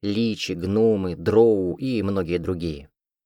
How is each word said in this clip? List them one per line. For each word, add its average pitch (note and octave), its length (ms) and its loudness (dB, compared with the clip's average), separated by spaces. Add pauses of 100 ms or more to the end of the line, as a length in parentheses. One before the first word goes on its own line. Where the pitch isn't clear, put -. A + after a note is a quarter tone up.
личи, G#2 520 -2
гномы, G2 640 0
дроу G2+ 600 4
и B2+ 260 -2
многие F#2+ 380 -2
другие. D#2+ 500 -6 (360)